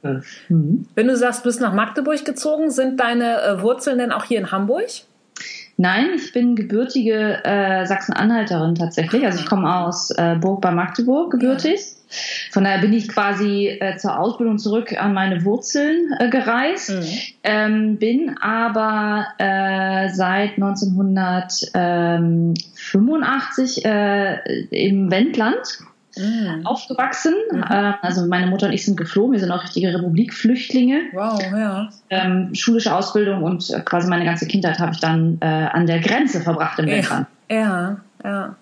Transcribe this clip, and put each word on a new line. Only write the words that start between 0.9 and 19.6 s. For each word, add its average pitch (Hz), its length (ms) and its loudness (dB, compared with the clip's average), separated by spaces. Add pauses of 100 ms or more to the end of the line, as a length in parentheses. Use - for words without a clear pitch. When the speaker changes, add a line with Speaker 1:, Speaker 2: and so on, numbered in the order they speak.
Speaker 2:
Wenn 220 120 2
du 262 100 2
sagst, 240 240 0
du 240 80 0
bist 233 100 -4
nach 220 140 0
Magdeburg 277 500 -2
gezogen, 311 480 -2
sind 262 300 -2
deine, 233 400 0
äh, 202 200 0
Wurzeln 247 360 0
denn 240 160 0
auch - 100 -4
hier 226 160 0
in 185 120 -6
Hamburg? 220 340 0 (960)
Speaker 1:
Nein, 196 320 2
ich - 200 -6
bin 240 240 2
gebürtige, 214 880 0
äh, 190 400 2
Sachsen-Anhalterin 196 920 0
tatsächlich. 170 500 0
Also 175 140 0
ich 156 60 -4
Speaker 2:
Ah. - 40 -8
Speaker 1:
komme 185 240 2
aus, 175 380 -2
äh, 170 240 2
Burg 190 240 0
bei 185 120 2
Magdeburg 247 600 0
gebürtig. 269 480 4
Speaker 2:
Ja. - 380 -14 (340)
Speaker 1:
Von 196 140 4
daher 190 140 2
bin 185 120 4
ich 220 160 2
quasi, 202 600 0 (120)
äh, 190 160 -2
zur - 240 -2
Ausbildung 226 380 0
zurück 220 440 -2
an 202 120 2
meine 190 320 0
Wurzeln, 294 760 0
äh, 240 80 2
gereist. 254 640 0
Speaker 2:
Mhm. 185 160 -4 (380)
Speaker 1:
Ähm, 214 540 2
bin 254 440 0
aber, 214 840 0 (100)
äh, 190 720 0